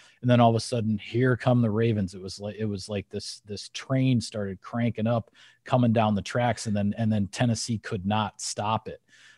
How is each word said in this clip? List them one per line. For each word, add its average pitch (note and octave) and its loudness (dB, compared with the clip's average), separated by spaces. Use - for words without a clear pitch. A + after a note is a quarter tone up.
And B2 0
then B2 6
all A#2 8
of A2+ 2
a A2 2
sudden, A2 -2
here B2 0
come B2 2
the A#2 4
Ravens. G#2 0
It F#2 -12
was F#2+ -10
like, G2+ -8
it A2 -4
was G2+ -6
like G2+ -6
this, - -10
this G2+ -12
train C3 0
started G2 -8
cranking A#2 -2
up, A#2 0
coming B2 4
down G#2+ 4
the G2 0
tracks, A#2+ -2
and G#2 -2
then, G2+ 0
and A2 2
then G#2 0
Tennessee A#2 0
could F#2+ -6
not G#2 -2
stop A2 -4
it. - -14